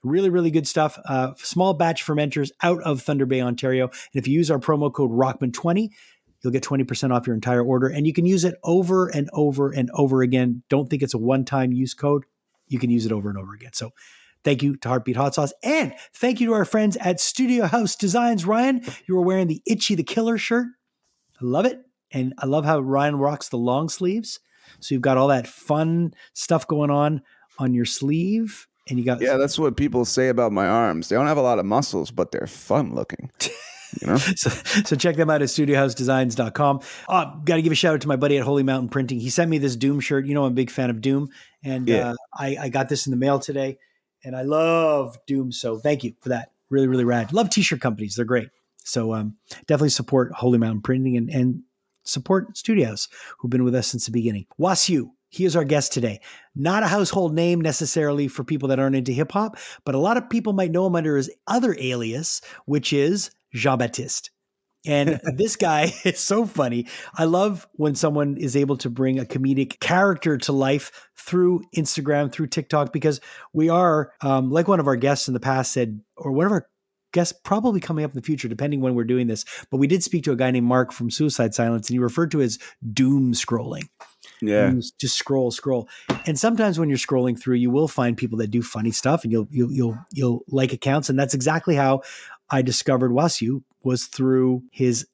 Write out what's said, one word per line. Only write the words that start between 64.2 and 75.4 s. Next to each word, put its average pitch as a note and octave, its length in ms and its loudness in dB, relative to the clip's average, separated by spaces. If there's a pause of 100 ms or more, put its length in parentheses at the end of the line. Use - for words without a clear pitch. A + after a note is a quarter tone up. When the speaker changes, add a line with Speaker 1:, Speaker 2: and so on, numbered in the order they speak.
Speaker 1:
And C#3+ 420 0
Speaker 2:
<laughs> C3 80 -6
Speaker 1:
this G3+ 200 -2
guy E3 440 0
<laughs> - 60 -6
is F#3 140 0
so G#3+ 260 0
funny. A#2+ 420 -2 (280)
I E3 100 0
love F3+ 480 0
when D3+ 220 0
someone D3 420 0
is C3 180 -4
able C#3 220 2
to C3 120 -6
bring C3 300 0
a B2 60 -6
comedic C3+ 540 -2
character F3+ 600 2
to C#3+ 140 -4
life C3+ 640 -2
through F3+ 460 0 (120)
Instagram, D3 560 0
through D#3 160 -4
TikTok, D3 460 -2
because C#3 260 0 (340)
we D#3 160 2
are, E3 420 4 (100)
um, C3 280 2
like D#3+ 200 2
one F#3+ 100 6
of C#3+ 80 2
our C#3 80 4
guests C3+ 320 0
in C3 60 -2
the B2 60 -2
past C3 340 0